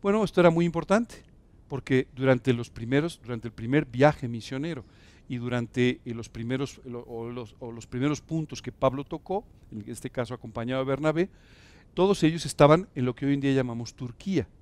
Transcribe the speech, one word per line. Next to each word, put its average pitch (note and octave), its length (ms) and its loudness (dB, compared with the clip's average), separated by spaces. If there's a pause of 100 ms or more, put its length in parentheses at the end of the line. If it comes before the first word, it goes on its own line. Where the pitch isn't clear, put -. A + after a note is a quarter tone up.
Bueno, G3+ 220 2
esto F#3 180 2
era F3 100 8
muy E3+ 140 2
importante, F#3 600 0 (420)
porque C3 480 0
durante C3 380 2
los A#2+ 180 -2
primeros, C3+ 500 -2
durante A#2 280 -10
el G#2+ 60 -12
primer C3 320 0
viaje C3 420 2
misionero C3 560 -8 (440)
y B2 100 -6
durante, B2 680 -2
eh, A#2+ 100 -8
los A#2 140 -12
primeros, B2+ 560 -6
lo-, A#2+ 240 -12
o A#2 240 -10
los, A#2+ 260 -12
o A#2 140 -12
los A2+ 160 -16
primeros C#3 320 -2
puntos - 420 -8
que B2 80 -10
Pablo C3+ 320 -2
tocó, F#3 420 -8 (280)
en G#2+ 180 -12
este A#2+ 180 -12
caso B2 260 -6
acompañado B2 500 -6
de C3 40 -4
Bernabé, D#3 420 0 (640)
todos F#3+ 280 2
ellos D#3 240 2
estaban D3+ 480 6
en C3 100 -2
lo B2 120 -2
que C#3 100 -4
hoy C#3 80 2
en C#3+ 60 -2
día C#3 120 0
llamamos A#2+ 420 -2
Turquía C3+ 520 -4 (160)